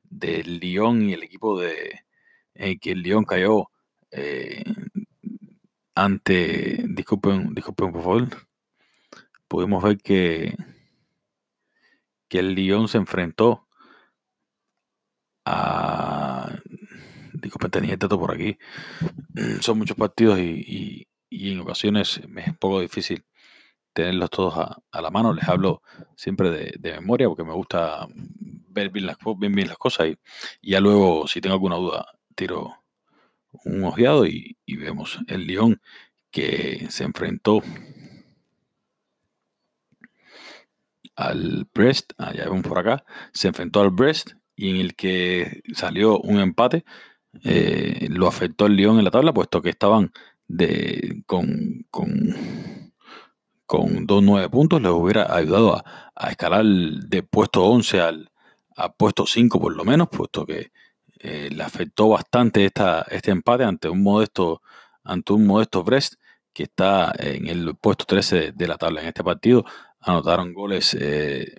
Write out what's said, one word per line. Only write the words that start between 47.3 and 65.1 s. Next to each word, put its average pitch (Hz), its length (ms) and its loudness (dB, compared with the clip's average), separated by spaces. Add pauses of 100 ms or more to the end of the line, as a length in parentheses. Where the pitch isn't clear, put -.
eh, - 640 0
lo 90 180 2
afectó 92 380 0
el 104 100 6
Lyon 104 220 6
en 104 80 6
la 92 60 2
tabla, 143 200 4
puesto 87 300 0
que 87 80 -2
estaban 101 420 4 (360)
de, - 800 -2
con, - 640 -4
con, - 180 -6 (1600)
con - 400 0
dos 101 160 6
nueve 98 260 6
puntos, 151 320 4
les 92 100 4
hubiera 90 440 2
ayudado 90 400 4
a, - 400 -12
a - 160 -4
escalar 92 340 2
de 90 560 2
puesto 101 420 2
once 107 380 4
al, 82 300 -2 (440)
a 90 160 -6
puesto 101 360 2
cinco 113 320 4
por 82 160 -2
lo 82 100 -6
menos, 156 240 4
puesto 82 380 -6
que, 80 240 -8 (480)
eh, 73 320 -10
le 78 120 -8
afectó 92 460 0
bastante 107 560 4
esta, 90 380 2
este - 280 -4
empate 120 320 2
ante 90 240 -2
un 92 160 0
modesto, 101 580 2 (420)
ante 92 300 -4